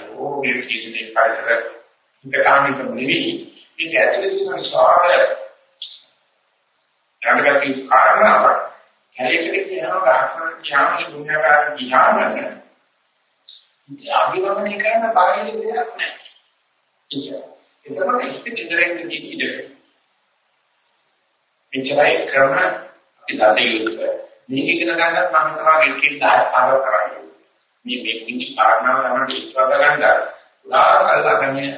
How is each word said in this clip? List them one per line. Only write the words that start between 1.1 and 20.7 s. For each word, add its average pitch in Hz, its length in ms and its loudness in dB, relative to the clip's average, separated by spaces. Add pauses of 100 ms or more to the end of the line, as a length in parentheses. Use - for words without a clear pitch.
හිතකාමීකම 135 680 0
නෙවෙයි. 135 420 -2 (400)
මේක - 220 -8
ඇතුලේ - 360 0
තියෙන - 240 -4
විශාල - 560 4 (2000)
දැනගැනීම් 135 640 2
කාරණාවක්. - 760 4 (560)
කැලේකට 165 380 -2 (100)
කියනවා - 640 0
ගහන - 300 -8
ඥාන - 420 -2
ශූන්‍යකාර - 640 0 (100)
ගියාම - 460 2 (1700)
ඉතින් - 220 -12
අභිරමණය 196 640 0
කරන - 360 0
බාහිර - 360 2
දෙයක් - 280 -6
නැහැ. - 460 -6 (1800)
තමයි - 220 -2
ඉස්සේ 226 280 -10
ඉඳලා 170 340 -2
ඉන්න - 220 -8
ජීවිතේ. - 600 -10 (2000)